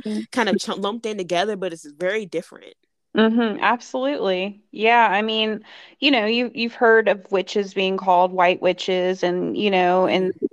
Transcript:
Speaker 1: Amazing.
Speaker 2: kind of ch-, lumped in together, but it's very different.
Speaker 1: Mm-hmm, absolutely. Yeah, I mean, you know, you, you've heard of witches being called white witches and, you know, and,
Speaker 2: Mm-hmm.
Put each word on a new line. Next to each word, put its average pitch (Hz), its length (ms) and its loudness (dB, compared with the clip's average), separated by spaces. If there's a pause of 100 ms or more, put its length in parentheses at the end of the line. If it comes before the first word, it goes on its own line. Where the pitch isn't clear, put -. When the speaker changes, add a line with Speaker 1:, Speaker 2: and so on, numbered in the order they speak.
Speaker 1:
Amazing. 214 280 -6
Speaker 2:
kind 226 160 0
of 190 100 2
ch-, - 100 -6
lumped 208 380 -4
in 214 120 -6
together, 185 380 -2
but 180 160 -6
it's 160 140 -16 (120)
very 196 280 -2
different. - 480 -12 (420)
Speaker 1:
Mm-hmm, 220 460 2
absolutely. 208 1000 -2 (120)
Yeah, 226 380 4
I 202 120 0
mean, 220 420 -4 (360)
you 277 100 2
know, 220 160 2
you, 233 280 -2
you've 233 200 -6
heard 226 340 4
of 196 240 -2
witches 190 400 -2
being 190 240 -2
called 185 360 2
white 185 280 2
witches 185 640 0
and, 175 340 -2
you 208 140 -2
know, 180 360 2
and, 185 280 0
Speaker 2:
Mm-hmm. - 180 -4